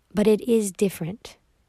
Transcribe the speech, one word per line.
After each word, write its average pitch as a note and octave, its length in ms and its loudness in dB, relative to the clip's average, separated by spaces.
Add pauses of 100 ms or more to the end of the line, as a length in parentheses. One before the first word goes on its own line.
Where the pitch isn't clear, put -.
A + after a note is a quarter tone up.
(140)
But G#3 120 2
it G#3+ 160 4
is A3 300 0
different. F3+ 640 -6 (320)